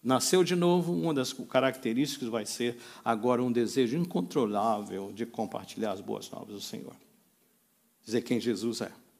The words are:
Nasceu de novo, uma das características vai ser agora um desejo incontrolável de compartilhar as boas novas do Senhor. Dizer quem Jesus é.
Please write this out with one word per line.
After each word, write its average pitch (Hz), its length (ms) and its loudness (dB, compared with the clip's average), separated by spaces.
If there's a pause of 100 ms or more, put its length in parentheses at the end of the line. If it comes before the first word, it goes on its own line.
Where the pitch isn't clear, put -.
Nasceu 131 400 4
de 180 120 2
novo, 175 360 4
uma 165 220 0
das 131 180 0
características 127 960 0
vai 110 180 -2
ser 120 320 -2 (280)
agora 117 360 2
um 123 120 0
desejo 120 440 2
incontrolável 104 1160 0
de 113 100 -4
compartilhar 104 680 -6
as 98 80 -8
boas 101 280 -8
novas - 240 -12
do 101 80 -10
Senhor. - 320 -12 (1080)
Dizer 117 200 0
quem 120 180 0
Jesus 113 400 -2
é. 98 100 -6 (280)